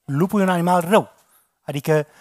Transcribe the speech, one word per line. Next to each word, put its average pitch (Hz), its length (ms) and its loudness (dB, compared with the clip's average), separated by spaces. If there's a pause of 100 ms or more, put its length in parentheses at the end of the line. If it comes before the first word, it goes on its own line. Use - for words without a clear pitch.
lupul 175 360 -2
e 196 40 2
un 185 60 2
animal 175 320 0
rău. 185 300 0 (500)
Adică, 151 460 -2 (140)